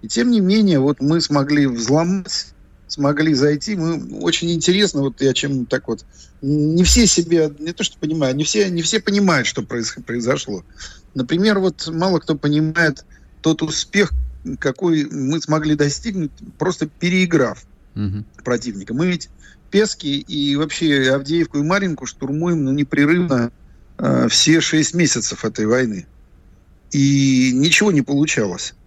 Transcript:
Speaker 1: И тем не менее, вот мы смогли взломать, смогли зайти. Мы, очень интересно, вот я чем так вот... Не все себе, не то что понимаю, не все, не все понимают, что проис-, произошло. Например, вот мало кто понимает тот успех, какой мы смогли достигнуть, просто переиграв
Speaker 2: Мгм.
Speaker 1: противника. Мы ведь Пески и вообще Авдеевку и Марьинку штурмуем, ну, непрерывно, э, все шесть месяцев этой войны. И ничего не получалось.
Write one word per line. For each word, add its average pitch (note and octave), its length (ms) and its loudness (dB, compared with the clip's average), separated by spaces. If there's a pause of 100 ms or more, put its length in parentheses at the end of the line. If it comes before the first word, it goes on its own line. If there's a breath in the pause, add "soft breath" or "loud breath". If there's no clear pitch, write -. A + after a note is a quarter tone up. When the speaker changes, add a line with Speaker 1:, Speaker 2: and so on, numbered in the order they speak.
Speaker 1:
И A3 60 -12
тем A#3+ 220 0
не A3 100 4
менее, F#3+ 380 4
вот C#3 220 0
мы D#3 200 2
смогли C#3+ 460 2
взломать, D3+ 840 -2 (340)
смогли D3 480 0
зайти. D3 420 0
Мы, D#3+ 440 -6
очень E3+ 300 0
интересно, F3 500 0
вот C3+ 200 -4
я C3+ 120 4
чем C3 340 -2
так - 220 -4
вот... A2+ 120 -4 (400 soft breath)
Не D3+ 440 2
все A3 220 6
себе, E3 520 2
не D#3+ 140 -8
то A3 120 -6
что - 140 -8
понимаю, D3+ 360 -2
не D3 100 -2
все, G3+ 260 0
не E3+ 120 -2
все G#3 180 -2
понимают, F#3+ 460 2
что - 160 -6
проис-, A#2 320 -6 (100)
произошло. A#2 580 -4 (520 loud breath)
Например, F3 440 0
вот F#3 300 -2
мало E3+ 300 0
кто D#3 180 -2
понимает D#3 680 0 (360 soft breath)
тот D#3+ 220 0
успех, F3 500 -2 (460)
какой D3+ 520 0
мы C#3+ 300 -2
смогли D#3 340 0
достигнуть, D3 580 -2 (260)
просто D#3+ 300 -4 (100)
переиграв E3+ 680 0 (300)
Speaker 2:
Мгм. G#2 320 -6 (180)
Speaker 1:
противника. A2+ 500 -4
Мы D#3+ 120 0
ведь F3+ 220 -6 (420 soft breath)
Пески F3 500 0
и C#3+ 360 -2
вообще C#3+ 560 2
Авдеевку D3 460 -2
и D3 40 0
Марьинку F3 440 -2
штурмуем, D#3 580 -2
ну, C3 80 0
непрерывно, D3 760 0 (480)
э, B2+ 300 2
все D#3 320 4
шесть D#3 340 0
месяцев B2+ 500 -2
этой G#2+ 220 -2
войны. A2 400 0 (840)
И C#3 600 4
ничего E3+ 380 2
не D3+ 120 4
получалось. B2+ 720 -2 (120)